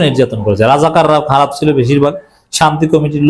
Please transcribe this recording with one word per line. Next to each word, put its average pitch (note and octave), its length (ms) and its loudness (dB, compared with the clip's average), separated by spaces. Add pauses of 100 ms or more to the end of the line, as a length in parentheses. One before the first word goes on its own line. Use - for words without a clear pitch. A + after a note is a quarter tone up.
নির্যাতন B2+ 400 -2
করেছে। G#2 260 0
রাজাকাররা D#3 460 2 (120)
খারাপ C#3 280 0
ছিল D3+ 100 -2 (120)
বেশিরভাগ, C#3+ 340 0 (380)
শান্তি D#3 400 0
কমিটির D3+ 380 0